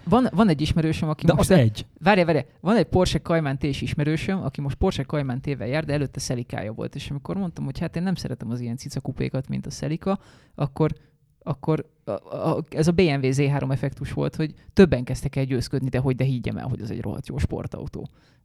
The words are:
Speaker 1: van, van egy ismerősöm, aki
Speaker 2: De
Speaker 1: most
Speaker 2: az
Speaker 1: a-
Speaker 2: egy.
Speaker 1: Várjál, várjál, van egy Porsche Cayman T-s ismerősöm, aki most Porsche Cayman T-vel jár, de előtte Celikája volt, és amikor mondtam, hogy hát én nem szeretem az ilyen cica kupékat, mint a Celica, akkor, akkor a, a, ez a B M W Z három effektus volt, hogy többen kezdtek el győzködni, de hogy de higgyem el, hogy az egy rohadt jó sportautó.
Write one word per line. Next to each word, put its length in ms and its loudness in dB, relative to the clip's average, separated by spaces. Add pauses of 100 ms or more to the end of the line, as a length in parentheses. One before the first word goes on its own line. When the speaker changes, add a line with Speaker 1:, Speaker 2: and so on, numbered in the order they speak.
Speaker 1:
van, 260 4
van 180 4
egy 120 2
ismerősöm, 480 0
aki 180 -2
Speaker 2:
De 80 8
Speaker 1:
most 160 4
Speaker 2:
az 60 8
Speaker 1:
a- 40 10
Speaker 2:
egy. 260 2 (140)
Speaker 1:
Várjál, 260 6
várjál, 180 2 (160)
van 160 2
egy 100 4
Porsche 340 2
Cayman 380 0
T-s 220 -2
ismerősöm, 640 -2
aki 180 -6
most 160 -4
Porsche 280 0
Cayman 360 -4
T-vel 280 -6
jár, 160 -2
de 80 -4
előtte 280 -2
Celikája 520 -6
volt, 220 -8
és 160 -10
amikor 260 -6
mondtam, 280 -6
hogy 140 -6
hát 180 -6
én 60 -2
nem 120 -2
szeretem 360 -6
az 100 -4
ilyen 160 -6
cica 240 -10
kupékat, 480 -4
mint 180 -6
a 40 -10
Celica, 480 -4 (360)
akkor, 380 -2 (540)
akkor 460 -2 (120)
a, 60 -6
a, 580 -4
ez 200 0
a 40 6
B 80 4
M 260 4
W 40 4
Z 100 2
három 300 0
effektus 420 -4
volt, 240 -2
hogy 180 -4 (180)
többen 320 6
kezdtek 320 -4
el 80 0
győzködni, 440 -2
de 100 0
hogy 180 0
de 80 0
higgyem 320 -2
el, 120 -8
hogy 120 -4
az 100 -8
egy 100 -6
rohadt 260 -8
jó 120 -6
sportautó. 680 -6 (360)